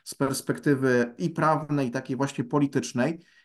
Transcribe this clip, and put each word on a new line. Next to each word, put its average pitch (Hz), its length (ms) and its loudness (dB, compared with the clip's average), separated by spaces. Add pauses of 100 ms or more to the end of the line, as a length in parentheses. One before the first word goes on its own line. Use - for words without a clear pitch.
z - 100 -14
perspektywy 131 1040 2
i 175 120 -2
prawnej, 147 580 0
i - 20 -4
takiej 131 260 -4
właśnie 139 280 -2
politycznej, 139 760 0 (240)